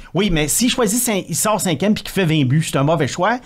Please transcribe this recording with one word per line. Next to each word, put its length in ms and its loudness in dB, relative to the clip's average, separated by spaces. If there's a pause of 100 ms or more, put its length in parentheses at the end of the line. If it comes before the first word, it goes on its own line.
(140)
Oui, 160 2
mais 180 0
s'il 220 0
choisit 300 0
cin-, 280 -2
il 80 -4
sort 240 0
cinquième 340 0
puis 80 -6
qu'il 100 -12
fait 120 0
vingt 200 2
buts, 180 2
c'est 140 -4
un 80 2
mauvais 240 2
choix. 380 -2